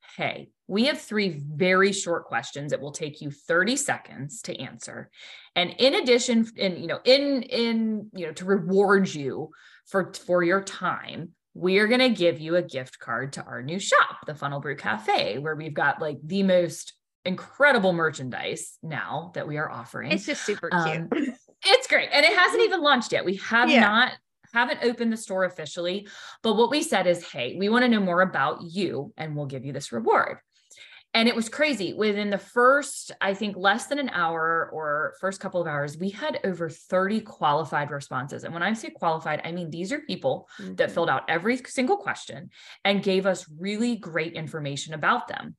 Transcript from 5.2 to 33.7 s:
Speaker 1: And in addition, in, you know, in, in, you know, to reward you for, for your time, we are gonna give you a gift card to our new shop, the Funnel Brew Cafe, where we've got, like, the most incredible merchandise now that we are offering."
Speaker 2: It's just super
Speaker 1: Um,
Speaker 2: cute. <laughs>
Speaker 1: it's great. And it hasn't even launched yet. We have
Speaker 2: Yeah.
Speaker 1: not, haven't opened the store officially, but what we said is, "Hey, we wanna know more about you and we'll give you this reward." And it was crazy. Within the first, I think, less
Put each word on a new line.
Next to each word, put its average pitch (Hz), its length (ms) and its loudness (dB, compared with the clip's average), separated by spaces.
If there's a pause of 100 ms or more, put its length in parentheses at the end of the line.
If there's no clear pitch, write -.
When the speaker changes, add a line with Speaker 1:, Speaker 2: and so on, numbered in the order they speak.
Speaker 1:
And 175 240 2
in 269 160 6
addition, 240 520 4 (100)
in, 180 240 -2
you 165 60 -6
know, 156 180 -4
in, 277 380 4
in, 226 720 -2
you 175 140 -8
know, 160 60 -8
to 185 120 -12
reward 190 680 4
you 139 380 -6 (340)
for, 185 280 -2
for 180 300 0
your 180 180 2
time, 170 680 -8 (240)
we 180 260 2
are 214 80 4
gonna 254 220 4
give 175 320 2
you 160 160 0
a 180 40 4
gift 131 380 -8
card 127 340 -6
to - 100 -12
our 120 200 -12
new 165 160 -6
shop, - 480 2
the 151 80 -8
Funnel 143 240 -6
Brew 143 160 -6
Cafe, 214 640 -2
where 151 180 -6
we've 156 180 -10
got, 147 280 0
like, 151 220 -4
the 190 200 0
most 180 500 2 (300)
incredible 196 720 2
merchandise 135 880 -4
now 143 520 -8
that 156 120 -6
we 151 100 -6
are 151 140 -4
offering." 120 400 -8
Speaker 2:
It's 208 140 -2
just - 200 -4
super 196 280 -4
Speaker 1:
Um, 165 360 0
Speaker 2:
cute. 285 200 0 (180)
<laughs> - 180 -20
Speaker 1:
it's 381 220 6
great. 277 240 2
And 285 140 6
it 381 120 6
hasn't 370 260 4
even 370 180 2
launched 269 320 2
yet. 147 100 0
We 190 140 -2
have 233 320 2
Speaker 2:
Yeah. 277 100 8
Speaker 1:
not, 220 320 6 (420)
haven't 247 300 0
opened 233 300 0
the 220 40 -4
store 190 280 -2
officially, 180 600 -6 (380)
but 220 120 2
what 233 140 4
we 294 140 2
said 196 240 2
is, 175 240 4
"Hey, 127 260 -6
we 196 120 0
wanna 247 180 4
know 220 140 4
more 180 200 4
about 156 400 0
you 160 540 -4
and 156 220 -8
we'll 147 80 -4
give 131 180 -10
you 143 80 -8
this 143 220 -10
reward." 240 460 2 (760)
And 226 160 4
it 233 60 0
was 226 120 -2
crazy. 220 460 0
Within 208 360 0
the 196 80 0
first, 262 720 2 (120)
I 196 120 2
think, 202 220 -4
less 196 320 2